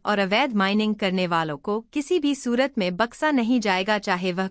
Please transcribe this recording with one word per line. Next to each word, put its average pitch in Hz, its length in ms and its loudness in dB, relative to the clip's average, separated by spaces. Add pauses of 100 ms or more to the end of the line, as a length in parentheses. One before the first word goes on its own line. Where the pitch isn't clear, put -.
और 208 140 0
अवैध 214 360 0
माइनिंग 208 400 2
करने 185 320 0
वालों 160 320 -2
को 208 200 -4 (140)
किसी 330 260 0
भी 285 160 0
सूरत 254 420 0
में 180 200 0
बख्शा 233 360 0
नहीं 247 260 2
जाएगा, 202 400 0
चाहे 185 340 -2
वह 185 180 -2